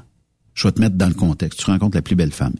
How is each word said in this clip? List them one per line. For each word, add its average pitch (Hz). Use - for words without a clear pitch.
Je -
vais 95
te -
mettre 110
dans 92
le 85
contexte. 82
Tu -
rencontres 95
la 80
plus 98
belle 82
femme. -